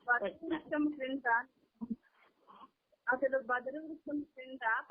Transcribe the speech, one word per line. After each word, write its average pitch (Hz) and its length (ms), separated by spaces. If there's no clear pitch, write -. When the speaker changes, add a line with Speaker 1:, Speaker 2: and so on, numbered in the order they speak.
Speaker 1:
బదరు 240 180
Speaker 2:
వచ్చిన 254 300
Speaker 1:
వృక్షం 302 340
క్రింద, 262 540
అతడు 262 280
బదరు 247 420
వృక్షం 302 420
క్రింద 262 680